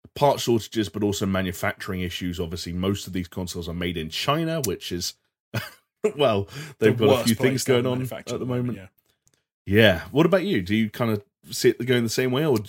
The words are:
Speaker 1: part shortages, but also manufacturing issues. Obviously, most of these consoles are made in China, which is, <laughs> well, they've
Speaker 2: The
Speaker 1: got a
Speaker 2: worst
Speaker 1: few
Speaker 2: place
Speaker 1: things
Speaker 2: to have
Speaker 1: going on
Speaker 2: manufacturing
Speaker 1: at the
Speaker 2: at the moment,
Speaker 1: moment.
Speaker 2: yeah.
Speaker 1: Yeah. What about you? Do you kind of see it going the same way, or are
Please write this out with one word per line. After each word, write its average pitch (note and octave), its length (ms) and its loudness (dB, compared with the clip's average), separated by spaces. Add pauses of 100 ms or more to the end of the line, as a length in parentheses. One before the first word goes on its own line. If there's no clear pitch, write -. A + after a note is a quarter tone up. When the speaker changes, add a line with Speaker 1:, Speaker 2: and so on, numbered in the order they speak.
(140)
Speaker 1:
part - 260 2
shortages, A2+ 500 -2
but G#2 120 -8
also G#2 240 0
manufacturing F#2+ 760 -4
issues. F2+ 380 -6
Obviously, F2 340 -8
most F#2+ 340 -2
of F#2+ 60 -10
these F#2 140 -4
consoles F2+ 400 -8
are F2 60 -8
made F2 240 -4
in D#2 120 -6
China, D#3+ 560 -2
which - 260 -6
is, F2 240 -6 (380)
<laughs> - 640 -6
well, A2 320 2 (320)
they've A2 180 6
Speaker 2:
The A2+ 80 4
Speaker 1:
got - 0 -
a - 20 8 (100)
Speaker 2:
worst A#2 80 -4
Speaker 1:
few A#2 100 4
Speaker 2:
place C3 140 2
Speaker 1:
things C3 160 0
Speaker 2:
to C3 80 2
have A#2+ 100 4
Speaker 1:
going B2+ 80 0
on B2 80 -2
Speaker 2:
manufacturing B2 360 -8
Speaker 1:
at - 40 -6
the - 60 -6
Speaker 2:
at - 20 -4
the B2+ 60 -2
moment, B2 140 -2 (100)
Speaker 1:
moment. - 0 -
Speaker 2:
yeah. F#2 100 -16 (800)
Speaker 1:
Yeah. G2 340 6 (100)
What D#3 160 6
about F3 160 2
you? F3+ 180 0
Do F#2 140 -2
you A2 140 0
kind A#2 220 -2
of G#2 120 -4 (260)
see - 200 2
it A#2+ 160 0
going B2 180 2
the A2+ 60 -2
same B2+ 220 0
way, C#3 140 0
or C3 120 2
are G#2+ 120 -2